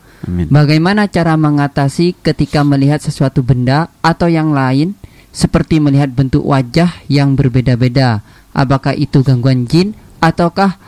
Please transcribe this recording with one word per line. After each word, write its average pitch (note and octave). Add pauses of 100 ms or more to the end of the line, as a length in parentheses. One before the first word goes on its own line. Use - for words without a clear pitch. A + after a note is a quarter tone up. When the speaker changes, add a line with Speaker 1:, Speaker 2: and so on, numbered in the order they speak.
(240)
Speaker 1:
Amin. F2
Speaker 2:
bagaimana D#3
cara E3+
mengatasi D3
ketika D3+
melihat C#3+
sesuatu C#3+
benda B2+
atau E3
yang D#3
lain, C3+ (340)
seperti -
melihat C#3+
bentuk C3+
wajah C#3+ (100)
yang C#3
berbeda-beda? B2 (260)
Apakah C3+
itu D3
gangguan B2+
jin F3+ (240)
ataukah F3